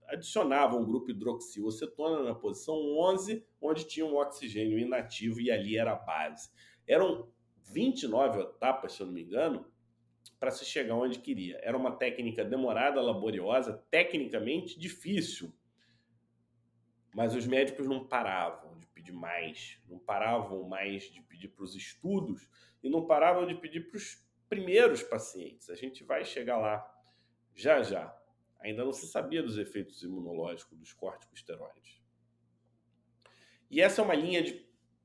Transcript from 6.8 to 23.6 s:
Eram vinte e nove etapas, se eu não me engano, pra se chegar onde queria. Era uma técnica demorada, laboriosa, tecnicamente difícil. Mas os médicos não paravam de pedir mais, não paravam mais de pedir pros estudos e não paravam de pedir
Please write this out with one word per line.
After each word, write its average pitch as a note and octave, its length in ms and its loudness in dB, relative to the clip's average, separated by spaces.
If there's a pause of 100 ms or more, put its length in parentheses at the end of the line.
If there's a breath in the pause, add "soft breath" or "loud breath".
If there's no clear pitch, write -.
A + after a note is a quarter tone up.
Eram E3 460 4 (300)
vinte B3 420 0
e C3 40 -2
nove A2+ 340 4
etapas, - 500 -2
se - 100 -14
eu F#2 60 -6
não F#2 60 -8
me E2+ 100 -8
engano, B2 420 0 (720)
pra C3 140 -2
se C#3 140 -8
chegar A#2+ 300 -2
onde A#2+ 240 0
queria. F#2 440 -6
Era B2 140 0
uma B2+ 180 -2
técnica A#2 480 -2
demorada, B2+ 580 2
laboriosa, A2 880 0
tecnicamente D3+ 880 0
difícil. E3+ 760 -6 (1600 soft breath)
Mas A#2 200 2
os A#2+ 100 -2
médicos C3 420 2
não C3 180 -2
paravam F#2 760 -2
de - 80 -20
pedir E2 240 -20
mais, E2+ 760 -8
não F2+ 120 -16
paravam G2+ 680 0
mais G2 360 -6
de - 180 -20
pedir F2 280 -20
pros G2 260 -14
estudos - 760 -4 (320 soft breath)
e C3 80 -4
não E3 160 0
paravam E3 400 6
de F3+ 80 -4
pedir D#3+ 360 -10